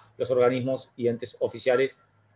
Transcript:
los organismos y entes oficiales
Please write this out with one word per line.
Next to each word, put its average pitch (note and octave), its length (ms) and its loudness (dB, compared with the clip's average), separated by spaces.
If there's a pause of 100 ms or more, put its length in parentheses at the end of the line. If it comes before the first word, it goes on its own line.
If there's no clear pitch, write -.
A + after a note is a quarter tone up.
(180)
los A#2+ 140 -4
organismos B2+ 640 0
y A#2 120 -2
entes A#2 320 -4
oficiales B2+ 580 0 (380)